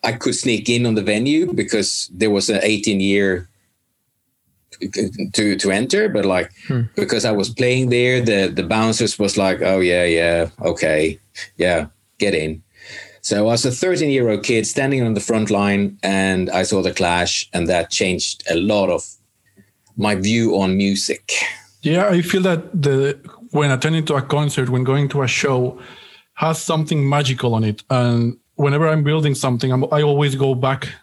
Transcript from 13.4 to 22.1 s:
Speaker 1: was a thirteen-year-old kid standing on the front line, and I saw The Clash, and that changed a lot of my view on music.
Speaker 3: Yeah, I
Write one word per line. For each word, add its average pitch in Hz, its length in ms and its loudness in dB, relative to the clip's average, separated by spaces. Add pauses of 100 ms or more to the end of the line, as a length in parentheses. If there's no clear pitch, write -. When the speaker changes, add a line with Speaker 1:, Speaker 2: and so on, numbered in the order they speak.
Speaker 1:
was 113 220 2
a 135 60 0
thirteen-year-old 135 720 0
kid 113 240 0
standing 135 360 0
on 113 120 0
the 101 60 0
front 110 300 0
line, 101 520 2
and 95 480 0
I 95 140 0
saw 98 180 0
The 90 100 0
Clash, 87 600 -2
and 85 160 -2
that 85 220 0
changed - 600 -2
a 82 60 0
lot 98 340 2
of 85 120 -2 (960)
my 104 200 0
view 104 440 2
on 95 160 2
music. 98 560 -2 (500)
Speaker 3:
Yeah, 175 260 2
I 175 140 4